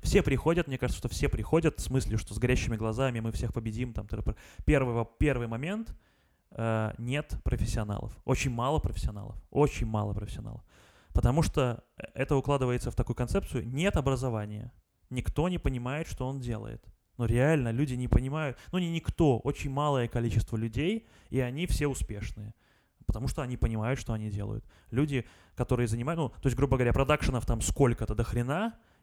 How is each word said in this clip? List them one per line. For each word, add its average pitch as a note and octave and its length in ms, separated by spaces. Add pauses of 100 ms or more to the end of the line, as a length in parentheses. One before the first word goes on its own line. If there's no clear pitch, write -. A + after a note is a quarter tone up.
все - 220
приходят, D#3 460
мне C3 100
кажется, - 220
что - 80
все - 200
приходят D#3 520
с - 100
мыслью, A#2 280
что - 160
с G#2+ 40
горящими A#2+ 380
глазами A2+ 420
мы A2+ 140
всех A2+ 200
победим, A2+ 420
там, G#2 120
тыры-пыры. A2 300 (280)
Первый C3 300
во-, A#2 100 (140)
первый B2 300
момент, E3 440 (600)
э, A2 460
нет B2+ 440
профессионалов. - 800
Очень C3+ 280
мало C3 260
профессионалов. G#2 560 (160)
Очень C3+ 380
мало G#2 260
профессионалов. G#2+ 480 (500)
Потому C3+ 300
что, B2+ 400 (160)
э, - 60 (100)
это C3+ 220
укладывается B2+ 560
в - 20
такую - 220
концепцию: B2+ 500
нет D3+ 300
образования. B2 720 (400)
Никто - 380
не F3+ 100
понимает, C3+ 480
что - 220
он C#3 120
делает. A2+ 440 (340)
Но B2 80
реально B2+ 460
люди C3 220
не B2 140
понимают, C3+ 500 (140)
ну, F#3 60
не F3 120
никто, D#3 480
очень - 320
малое C#3 360
количество A#2 520
людей, C#3+ 480 (240)
и C3 100
они C3 260
все D3 200
успешные, G#2+ 640 (540)
потому A2+ 220
что - 120
они B2 160
понимают, A2+ 420
что - 140
они G#2+ 160
делают. G#2 380 (240)
Люди, C3+ 340 (300)
которые A#2+ 340
занимают, A#2+ 320
ну, C3+ 80
то - 180
есть, B2 120
грубо C3 180
говоря, B2 160
продакшенов C3+ 540
там A2+ 160
сколько-то A#2 520
до A#2 80
хрена, C#3+ 520 (280)